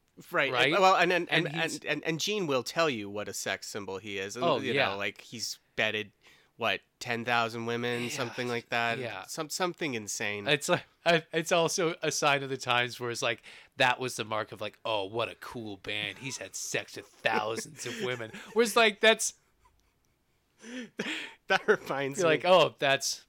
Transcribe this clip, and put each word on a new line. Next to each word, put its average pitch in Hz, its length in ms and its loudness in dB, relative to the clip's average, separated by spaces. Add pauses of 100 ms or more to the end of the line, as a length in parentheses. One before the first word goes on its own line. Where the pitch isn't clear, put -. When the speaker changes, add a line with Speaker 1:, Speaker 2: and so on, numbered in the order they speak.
(300)
Speaker 1:
Right. 143 220 2
Speaker 2:
Right? 131 200 6
Speaker 1:
And, 202 100 4
well, 190 140 8
and, 175 160 4
and, 175 180 2
and, 160 160 4
Speaker 2:
And 151 100 -4
he's 160 200 -2
Speaker 1:
and, - 100 -14
and, 151 180 -2
and 160 160 -2
Gene 202 260 -2
will 131 180 2
tell 165 260 2
you 104 180 -4
what 101 200 -6
a 95 40 -8
sex - 360 -6
symbol 98 300 -8
he 101 200 -8
is. 101 180 -6
And, 123 80 -4
Speaker 2:
Oh, 147 160 2
Speaker 1:
you 127 120 -4
Speaker 2:
yeah. 127 180 2
Speaker 1:
know, 98 60 -4
like, 101 240 -6
he's - 380 -10 (180)
bedded, 107 340 -2 (460)
what, 104 240 0 (200)
ten 117 240 -4
thousand 117 420 0
women, 120 380 -2
Speaker 2:
Yeah. 117 60 -6
Speaker 1:
something 123 380 -6
like 117 220 -4
that. 117 280 0
Speaker 2:
Yeah. 104 280 -8
Speaker 1:
Some, 151 220 -8
something 170 460 -4
insane. 104 540 -4
Speaker 2:
It's 147 200 0
like, 175 160 0 (220)
I, 170 160 4 (100)
it's 160 200 -2
also 165 500 2
a 156 100 0
sign 143 300 2
of 135 80 -8
the 135 80 -2
times 120 420 0
where 120 100 -4
it's 117 120 -6
like, 117 200 -2 (360)
that 127 200 4
was 127 180 -4
the 117 80 -4
mark 107 280 -4
of, 104 80 -16
like, 104 240 -8
"Oh, 107 220 0
what 110 240 -4
a 87 60 -14
cool 107 420 -12
band. 104 400 -6
He's 127 180 -8
had 95 180 -12
sex - 420 -6
with 104 100 -14
thousands 110 800 -4
of 120 160 -6
women." 120 280 -4 (120)
Speaker 1:
<laughs> - 100 -18
Speaker 2:
Whereas, 220 240 2
like, 220 240 4
that's 220 320 4 (1300)
Speaker 1:
<laughs> 240 840 -10
That 190 180 2
reminds 139 520 0
Speaker 2:
you're 175 100 4
Speaker 1:
me. 156 60 6
Speaker 2:
like, 156 100 -2
"Oh, 170 340 8
that's - 500 0